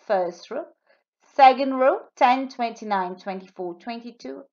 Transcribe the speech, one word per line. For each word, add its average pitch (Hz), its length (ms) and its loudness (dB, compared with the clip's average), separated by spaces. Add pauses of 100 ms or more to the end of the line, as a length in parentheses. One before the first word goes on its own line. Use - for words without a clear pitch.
first 180 460 -4
row. 285 140 -10 (680)
Second 262 420 6
row, 269 260 2 (140)
ten, 262 340 2
twenty-nine, 214 680 -6
twenty-four, 185 640 -12
twenty-two, 240 720 -16